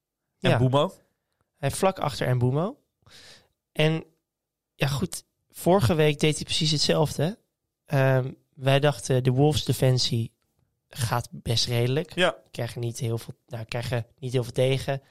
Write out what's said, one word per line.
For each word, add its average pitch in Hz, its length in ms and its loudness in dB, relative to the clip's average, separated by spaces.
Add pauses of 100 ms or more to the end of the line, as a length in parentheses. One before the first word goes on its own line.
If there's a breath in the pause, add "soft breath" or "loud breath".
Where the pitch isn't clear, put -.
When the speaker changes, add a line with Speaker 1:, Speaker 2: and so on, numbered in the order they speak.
(400)
Speaker 1:
En 131 100 0
Speaker 2:
Ja. 123 80 4
Speaker 1:
Boemo? 135 360 2 (640)
Speaker 2:
Hij 139 140 -4
vlak 190 280 0
achter 147 280 -4
en 131 480 0 (960 loud breath)
En 156 320 0 (720)
ja, 147 120 -2
goed, - 360 -6 (260)
vorige 190 460 2
week 151 240 2
deed 156 160 2
hij - 80 -10
precies - 280 -2
hetzelfde. 160 680 0 (460)
Ehm, 135 460 2 (220)
wij 135 260 2
dachten, 139 440 0
de 131 80 2
Wolves 135 340 2
defensie 127 680 0 (580)
gaat 120 420 -4
best - 360 -2
redelijk. 123 480 -2
Speaker 1:
Ja. 175 200 2 (160)
Speaker 2:
Krijg 120 220 -8
je 127 60 -10
niet 117 200 -6
heel 113 180 -2
veel, - 160 -12 (140)
nou, 113 180 -12
krijg 120 240 -6
je 120 140 -2 (160)
niet 127 140 -8
heel 127 100 0
veel 120 80 -10
tegen. 135 600 -2